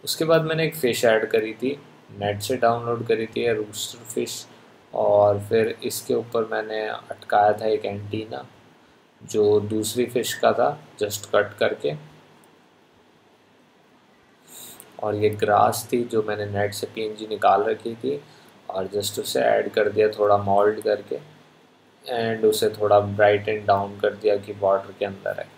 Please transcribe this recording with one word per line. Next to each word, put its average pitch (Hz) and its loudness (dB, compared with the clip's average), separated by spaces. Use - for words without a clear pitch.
उसके - -2
बाद 160 4
मैंने 160 -2
एक 160 -4
fish 120 0
add 110 4
करी 113 0
थी, 135 -6
net 101 -4
से 131 -2
download 117 0
करी 110 0
थी, 117 -4
rooster 107 -8
fish, - -8
और 104 4
फिर 113 0
इसके - -4
ऊपर 113 -2
मैंने 110 -6
अटकाया 110 0
था 110 -4
एक 107 0
antenna 110 -8
जो 104 2
दूसरी 110 -2
fish 117 -4
का 113 2
था, 120 2
just - -6
cut - 0
करके। 117 -2
और 107 -2
ये 107 2
grass 107 2
थी 120 0
जो 113 0
मैंने 104 -4
net 101 -2
से - -6
पीएनजी 107 -8
निकाल 101 2
रखी 113 -4
थी, 139 -6
और 95 -4
just 101 -4
उसे - -4
ऐड 110 2
कर 104 2
दिया 107 2
थोड़ा 104 2
mold 101 2
करके, 104 -2
and 113 -2
उसे 107 2
थोड़ा 104 4
ब्राइटन 104 2
डाउन 101 0
कर 101 0
दिया 101 2
कि 101 -8
वाटर 98 0
के 104 -2
अंदर 98 -6
है। - -12